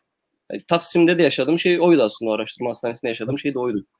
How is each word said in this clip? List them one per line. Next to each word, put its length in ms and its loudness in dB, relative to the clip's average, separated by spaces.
Yani 160 -10
Taksim'de 500 2
de 60 4
yaşadığım 360 2
şey 220 0
oydu 220 6
aslında. 280 -2
O 20 0
araştırma 360 -6
hastanesinde 400 -6
yaşadığım 300 -6
şey 140 -4
de 60 -6
oydu. 260 -4